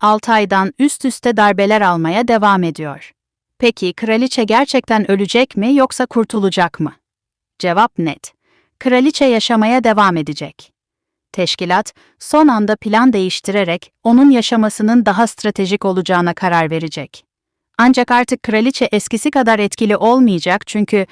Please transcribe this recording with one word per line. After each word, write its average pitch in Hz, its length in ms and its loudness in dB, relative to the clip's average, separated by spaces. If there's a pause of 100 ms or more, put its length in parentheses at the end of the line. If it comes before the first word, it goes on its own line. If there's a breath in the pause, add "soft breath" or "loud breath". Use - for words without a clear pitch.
Altay'dan 214 760 0
üst 277 260 0
üste 240 320 -2
darbeler 208 440 2
almaya 180 460 0
devam 208 360 2
ediyor. 156 480 -8 (480)
Peki 208 340 -2
Kraliçe 226 500 -2
gerçekten 220 680 0
ölecek 202 460 0
mi 233 180 0
yoksa 262 300 0
kurtulacak 196 760 -2
mı? 151 140 -6 (680)
Cevap 185 400 -2
net. - 340 -8 (460)
Kraliçe 262 460 0
yaşamaya 233 580 0
devam 202 340 2
edecek. 151 560 -10 (580)
Teşkilat, 180 600 -2 (260 soft breath)
son 302 280 2
anda 214 280 2
plan 226 380 2
değiştirerek 185 800 -4 (120)
onun 247 260 4
yaşamasının 226 760 0
daha 214 220 0
stratejik 202 580 -4
olacağına 180 480 -2
karar 170 380 -2
verecek. 160 520 -10 (540)
Ancak 247 340 2
artık 247 320 -2
kraliçe 226 480 -2
eskisi - 400 -4
kadar 226 280 2
etkili 208 380 -2
olmayacak 208 680 0
çünkü 208 440 -2